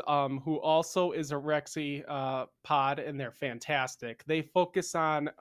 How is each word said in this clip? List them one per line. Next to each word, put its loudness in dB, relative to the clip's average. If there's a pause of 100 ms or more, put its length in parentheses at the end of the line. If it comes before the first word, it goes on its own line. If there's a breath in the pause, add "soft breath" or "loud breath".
um, 2
who 0
also 4
is -4
a -2
Rexy, -2
uh, -4 (160)
pod, 2
and -6
they're -6
fantastic. -4
They 0
focus 0
on 2 (120)